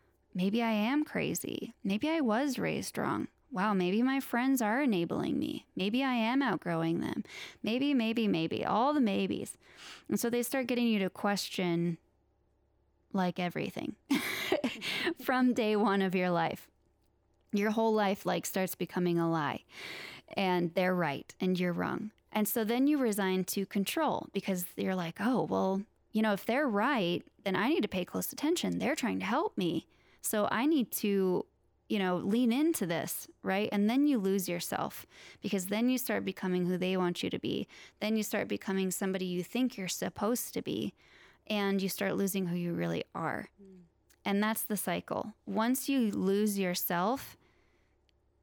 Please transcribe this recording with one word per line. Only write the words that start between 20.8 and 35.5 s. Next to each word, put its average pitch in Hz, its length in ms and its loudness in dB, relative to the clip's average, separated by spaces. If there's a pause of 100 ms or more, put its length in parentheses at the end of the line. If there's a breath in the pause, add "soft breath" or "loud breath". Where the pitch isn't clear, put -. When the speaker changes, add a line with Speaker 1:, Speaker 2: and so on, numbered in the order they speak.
Speaker 1:
right 156 460 -2
and 185 180 2
you're 180 140 0
wrong. 180 380 -4 (200)
And 214 160 0
so 226 180 0
then 240 220 2
you 294 120 4
resign 196 460 2
to 196 200 -4
control 208 680 -2
because 185 320 -2 (100)
you're 190 180 -2
like, 170 260 -4
"Oh, 202 240 2
well, 190 380 0 (300)
you 214 80 2
know, 220 140 4
if 196 100 -4
they're 269 240 0
right, 202 540 0 (220)
then 185 120 0
I 220 140 2
need 349 120 2
to 208 60 0
pay 185 160 -2
close - 260 -4
attention. 220 480 0
They're 208 160 0
trying 190 260 -2
to 190 40 -4
help 277 320 0
me. 170 300 0 (340 soft breath)
So 208 300 0
I 233 160 0
need 302 260 4
to, 190 540 2 (420)
you 214 100 0
know, 180 200 2
lean 226 340 2
into 311 320 2
this," - 440 -4 (140)
right? 196 300 0
And 202 160 4
then 269 180 4
you 277 120 4
lose 190 280 0
yourself - 600 -4 (340 loud breath)
because 190 280 -2